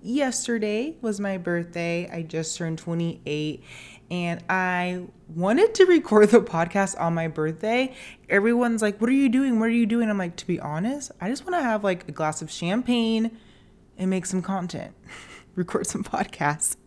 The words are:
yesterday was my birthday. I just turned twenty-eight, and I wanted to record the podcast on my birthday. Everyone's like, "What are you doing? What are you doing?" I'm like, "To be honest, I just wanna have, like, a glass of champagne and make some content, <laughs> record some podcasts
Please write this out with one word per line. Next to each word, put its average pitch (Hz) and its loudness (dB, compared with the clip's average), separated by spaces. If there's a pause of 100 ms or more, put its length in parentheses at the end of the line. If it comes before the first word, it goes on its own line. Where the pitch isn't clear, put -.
yesterday 240 -2
was 208 -4
my 196 -2
birthday. 170 -2
I 165 -6
just 160 -6
turned 165 -4
twenty-eight, 165 -4 (480)
and 175 -4
I 180 0 (280)
wanted 240 4
to 381 8
record 220 6
the 226 10
podcast 185 0
on 170 0
my 165 -2
birthday. 214 -2 (340)
Everyone's 233 4
like, 202 0
"What 233 2
are 262 4
you 277 4
doing? 247 2
What 226 2
are 233 2
you 233 4
doing?" 226 2
I'm 208 0
like, 175 -4
"To - -14
be 175 -2
honest, 208 -4 (120)
I 180 -4
just 269 -6
wanna 349 -2
have, 214 0
like, 185 -2
a - -12
glass 156 -4
of 156 -10
champagne 226 0 (600)
and 185 -2
make 185 0
some 185 -2
content, 185 -6 (300)
<laughs> - -20
record - -2
some - -4
podcasts - -2 (120)